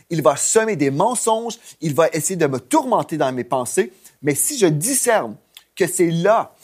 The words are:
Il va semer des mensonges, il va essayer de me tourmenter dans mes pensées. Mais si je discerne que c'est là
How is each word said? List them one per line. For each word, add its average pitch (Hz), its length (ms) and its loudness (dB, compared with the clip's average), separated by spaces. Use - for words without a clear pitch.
Il 160 100 -4
va 143 160 4
semer 220 400 0
des 139 140 2
mensonges, 220 680 -2
il 156 140 -4
va 160 180 4
essayer 170 240 -4
de 160 100 0
me 131 140 -2
tourmenter 233 560 0
dans 139 160 0
mes 123 120 -4
pensées. 139 480 -2
Mais 143 120 0
si 277 240 -4
je 202 80 4
discerne 170 680 0
que 180 100 0
c'est 170 240 0
là 175 540 0